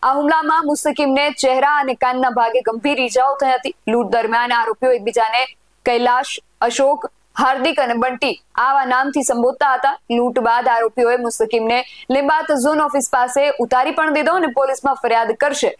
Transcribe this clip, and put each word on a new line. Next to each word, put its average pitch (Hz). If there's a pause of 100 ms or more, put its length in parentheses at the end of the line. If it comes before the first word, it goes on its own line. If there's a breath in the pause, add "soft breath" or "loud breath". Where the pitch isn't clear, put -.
આ 262
હુમલામાં 302
મુસ્તકીમને 294 (160)
ચહેરા 269
અને 262
કાનના 254
ભાગે 233
ગંભીર 262
ઈજાઓ 254
થઈ 262
હતી. - (140)
લૂંટ 226
દરમિયાન 233
આરોપીઓ 240
એકબીજાને 226 (420)
કૈલાશ, 247 (300)
અશોક, 277 (280)
હાર્દિક 262
અને 240
બંટી 254 (300)
આવા 269
નામથી 269
સંબોધતા 262
હતા. 262 (220)
લૂંટ 240 (120)
બાદ 240
આરોપીઓએ 233
મુસ્તકીમને 226 (380 loud breath)
લિંબાયત 311 (120)
ઝોન 302
ઓફિસ 285
પાસે 254 (240)
ઉતારી 269
પણ 311
દીધો 311
અને 311
પોલીસમાં 269
ફરિયાદ 226 (120)
કરશે 285